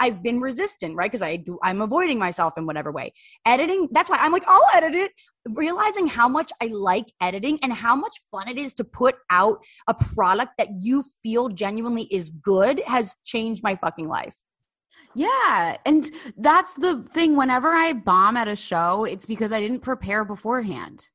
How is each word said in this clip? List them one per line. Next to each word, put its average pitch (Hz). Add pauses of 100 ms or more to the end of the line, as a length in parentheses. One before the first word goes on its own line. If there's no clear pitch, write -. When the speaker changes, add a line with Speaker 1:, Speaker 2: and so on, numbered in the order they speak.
Speaker 1:
I've 226
been 240
resistant, 254
right? 185
'Cause 233
I 165
do, 175
I'm 185
avoiding 269
myself 175
in 160
whatever 151
way. 131 (320)
Editing, 320
that's 330
why 359
I'm 302
like, 359
"I'll 392
edit 320
it." 381 (360)
Realizing 339
how 240
much 294 (100)
I 233
like 202
editing 202
and 254
how 226
much 330 (160)
fun -
it 247
is 277
to 226
put - (140)
out 196 (280)
a 226
product 208
that 214 (120)
you 262 (180)
feel 233
genuinely 220
is 180
good 196
has 240 (100)
changed 226
my 202
fucking 165
life. - (720)
Speaker 2:
Yeah. 285 (100)
And 302 (260)
that's 320
the 285 (100)
thing. 320
Whenever 262
I 330
bomb 202
at 226
a 208
show, 180
it's 190
because 214
I 220
didn't 226
prepare 214
beforehand. 208